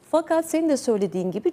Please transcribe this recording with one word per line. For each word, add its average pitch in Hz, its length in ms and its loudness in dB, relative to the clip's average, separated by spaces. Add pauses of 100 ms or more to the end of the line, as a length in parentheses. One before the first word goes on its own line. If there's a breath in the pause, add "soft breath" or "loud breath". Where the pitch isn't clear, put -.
(120)
Fakat 330 340 2
senin 320 240 0
de 277 80 2
söylediğin 190 540 0
gibi 220 220 -2